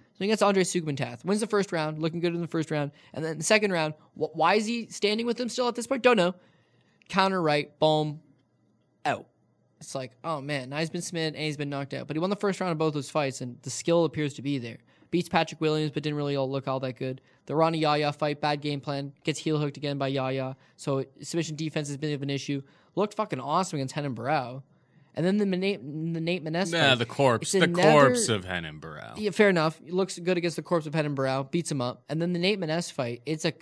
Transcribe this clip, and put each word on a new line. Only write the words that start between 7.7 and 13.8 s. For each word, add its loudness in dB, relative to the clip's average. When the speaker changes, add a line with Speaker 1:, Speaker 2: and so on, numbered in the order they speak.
Speaker 1:
boom, 4
out. 0
It's -16
like, -8
oh -4
man, -6
now -6
he's -2
been -6
submitted -4
and -6
he's -4
been -6
knocked -6
out. -8
But -4
he -2
won 0
the 0
first -2
round 0
of -2
both 2
those -6
fights, -2
and -10
the -8
skill 4